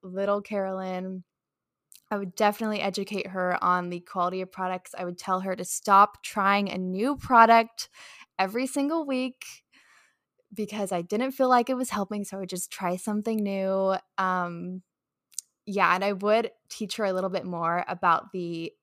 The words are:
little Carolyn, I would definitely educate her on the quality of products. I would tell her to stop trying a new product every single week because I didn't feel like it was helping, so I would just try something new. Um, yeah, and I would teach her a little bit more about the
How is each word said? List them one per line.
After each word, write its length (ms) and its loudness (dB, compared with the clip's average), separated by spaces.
little 380 0
Carolyn, 800 -6
I 80 -2
would 180 -6
definitely 460 0
educate 460 -4
her 360 -2
on 260 2
the 120 -8
quality 400 -4
of 100 -10
products. 460 -8
I 80 -8
would 120 -8
tell 240 -2
her 140 -4
to 80 -10
stop 600 6
trying 460 2
a 80 -6
new 380 -2
product 720 6
every 300 0
single 380 -2
week 400 -4
because 380 -6
I 100 -2
didn't 300 -2
feel 160 2
like 220 6
it 80 0
was 120 -4
helping, 360 -4
so 100 -12
I 60 -8
would 80 -8
just 220 -8
try 260 -2
something 400 -2
new. 580 0
Um, 640 -4
yeah, 300 2
and 80 -2
I 100 0
would 380 0
teach 280 -8
her 80 -2
a 80 0
little 160 -2
bit 160 -4
more 420 -2
about 460 0
the 480 -8